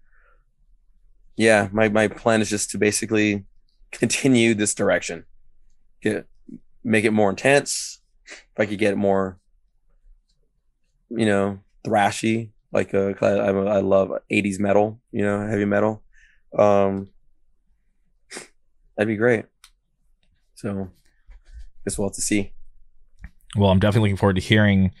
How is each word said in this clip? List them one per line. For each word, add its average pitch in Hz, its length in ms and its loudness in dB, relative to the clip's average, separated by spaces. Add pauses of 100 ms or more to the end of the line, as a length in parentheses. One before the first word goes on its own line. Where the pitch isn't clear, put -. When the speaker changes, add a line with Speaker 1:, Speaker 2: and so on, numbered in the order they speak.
(1400)
Speaker 1:
yeah, 107 360 4
my, 110 160 2
my 104 200 2
plan 113 320 0
is 104 100 -2
just 104 200 -4
to 101 80 -8
basically 104 640 0 (480)
continue 117 640 2
this 104 200 -2
direction. 90 500 -2 (800)
Get, - 240 -4 (580)
make 110 200 2
it 110 80 0
more 107 180 2
intense. - 720 -2 (260)
If - 320 -18
I 107 80 0
could 101 120 -6
get 101 180 0
more, 98 420 -2 (1700)
you 117 160 -2
know, 98 340 0 (260)
thrashy, 110 640 0 (220)
like, 101 220 -2
uh, 98 200 0
'cause 101 240 0
I, 104 100 -2
I'm 98 80 0
a, 98 100 -2
I 101 140 0
love 95 320 2 (180)
eighties 101 300 -2
metal, 104 400 0 (100)
you 110 120 -4
know, 101 260 -2
heavy 104 160 -2
metal. 104 380 0 (540)
Um, 98 520 2 (1900)
that'd 107 120 -2
be 110 80 -4
great. 113 300 0 (1080)
So, 98 360 -8 (920)
guess - 140 -6
we'll 101 100 -2
have - 80 -12
to - 60 -8
see. 101 300 -2 (1040)
Speaker 2:
Well, 98 140 4
I'm 95 100 4
definitely 104 300 2
looking 95 80 -2
forward 98 180 2
to 95 60 0
hearing 101 580 4